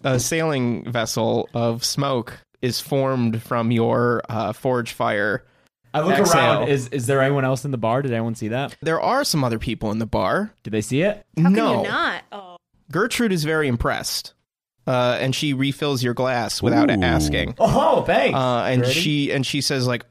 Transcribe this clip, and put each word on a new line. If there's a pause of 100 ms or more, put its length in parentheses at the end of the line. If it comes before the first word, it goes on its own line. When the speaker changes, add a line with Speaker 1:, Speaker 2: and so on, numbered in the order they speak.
Speaker 1:
a
sailing
vessel
of
smoke (240)
is
formed
from
your,
uh,
forge
fire (480)
Speaker 2:
I
look
Speaker 1:
exhale. (200)
Speaker 2:
around.
Is,
is
there
anyone
else
in
the
bar?
Did
anyone
see
that?
Speaker 1:
There
are
some
other
people
in
the
bar.
Speaker 2:
Did
they
see
it? (100)
Speaker 3:
How
can
Speaker 1:
No.
Speaker 3:
you
not? (100)
Oh. (340)
Speaker 1:
Gertrude
is
very
impressed, (540)
uh,
and
she
refills
your
glass
without
Speaker 4:
Ooh.
Speaker 1:
asking.
Speaker 2:
Oh,
thanks,
Speaker 1:
Uh,
and
Speaker 2:
Gertie.
Speaker 1:
she,
and
she
says,
like,